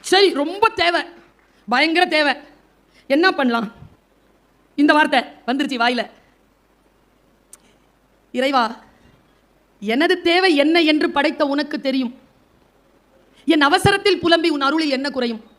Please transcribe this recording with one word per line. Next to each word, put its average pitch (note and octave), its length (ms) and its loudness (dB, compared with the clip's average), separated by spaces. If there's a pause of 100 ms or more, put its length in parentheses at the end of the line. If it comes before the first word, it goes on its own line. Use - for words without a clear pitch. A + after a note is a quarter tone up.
சரி, F#4+ 320 2
ரொம்ப F4 360 -2
தேவை, E4+ 340 0 (680)
பயங்கர D#4+ 380 2
தேவை. D4+ 280 0 (720)
என்ன E4 260 2
பண்ணலாம்? A#3 400 -2 (1000)
இந்த D4+ 180 2
வார்த்தை D4 280 2 (260)
வந்துருச்சு C4 320 -4
வாயில. A#3 320 -2 (2250)
"இறைவா, B3 440 -2 (1040)
எனது D4+ 400 0
தேவை F4 360 2
என்ன D#4 240 4
என்று D#4 300 2
படைத்த D4 360 -2
உனக்கு C#4+ 340 -4
தெரியும். C4 380 -4 (1300)
என் D#4 160 2
அவசரத்தில் G4 600 2
புலம்பி E4+ 280 0
உன் D4 120 -2
அருளில் D4 300 -2
என்ன C4+ 200 -4
குறையும்? A#3+ 340 -6 (140)